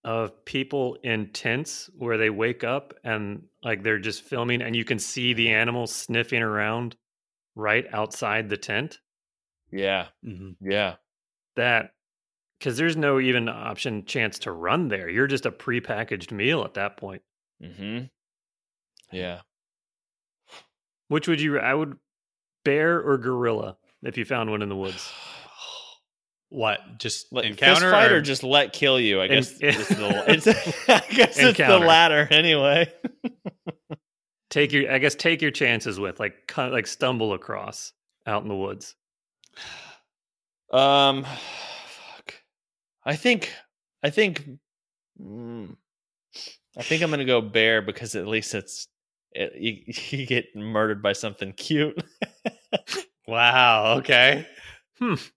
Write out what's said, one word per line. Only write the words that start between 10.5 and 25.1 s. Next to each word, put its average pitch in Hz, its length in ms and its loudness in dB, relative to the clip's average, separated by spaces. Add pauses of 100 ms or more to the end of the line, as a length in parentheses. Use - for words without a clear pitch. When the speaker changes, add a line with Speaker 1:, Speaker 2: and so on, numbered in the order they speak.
Speaker 2:
Yeah. 98 280 -2 (580)
Speaker 1:
That, 120 380 0 (680)
'cause 120 160 -4
there's 160 200 0
no 143 240 2
even 123 280 2
option, 110 580 -8
chance 113 340 -4
to - 120 -10
run 107 360 -2
there. 95 200 -6
You're 117 200 0
just 135 180 -4
a - 60 -2
prepackaged 110 800 -6
meal 117 320 -2
at - 100 -12
that 101 220 -6
point. 98 260 -14 (400)
Speaker 2:
Mm-hmm. 101 440 -12 (1080)
Yeah. 90 280 -10 (1700)
Speaker 1:
Which 151 200 -2
would 160 120 2
you, 147 180 0
I 127 160 2
would, 151 220 -4 (680)
bear 156 360 2
or 139 180 2
gorilla 117 580 -2 (260)
if 127 160 -8
you 113 60 -4
found 113 260 -2
one 104 120 -2
in 101 60 -4
the 98 80 -4
woods? 95 420 -8